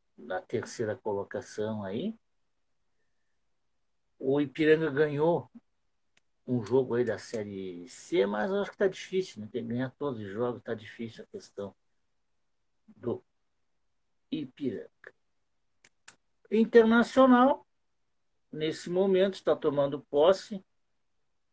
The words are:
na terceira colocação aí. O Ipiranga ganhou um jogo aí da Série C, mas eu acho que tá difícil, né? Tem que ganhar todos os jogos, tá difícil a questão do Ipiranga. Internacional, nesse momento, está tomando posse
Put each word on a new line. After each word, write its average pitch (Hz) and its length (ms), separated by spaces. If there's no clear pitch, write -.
na 90 240
terceira 107 540
colocação 107 880
aí. 127 320
O 135 220
Ipiranga 156 480
ganhou 147 600
um 123 180
jogo 117 300
aí 123 100
da 107 140
Série 95 720
C, - 360
mas 208 260
eu 202 120
acho - 80
que - 80
tá 208 80
difícil, 185 560
né? 107 80
Tem 117 120
que 117 60
ganhar 123 300
todos 135 220
os 104 80
jogos, 113 340
tá 117 120
difícil 110 500
a - 20
questão 98 480
do - 360
Ipiranga. 262 560
Internacional, 240 1160
nesse 156 380
momento, 190 460
está 165 200
tomando 143 460
posse 185 640